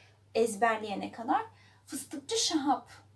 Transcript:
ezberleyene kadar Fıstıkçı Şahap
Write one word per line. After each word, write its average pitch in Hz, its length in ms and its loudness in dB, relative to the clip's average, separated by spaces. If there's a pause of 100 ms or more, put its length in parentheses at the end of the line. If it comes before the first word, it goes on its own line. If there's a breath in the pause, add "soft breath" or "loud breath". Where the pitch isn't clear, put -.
(360 soft breath)
ezberleyene 214 760 0
kadar 294 300 0 (440 soft breath)
Fıstıkçı - 520 -6
Şahap 294 680 0 (100)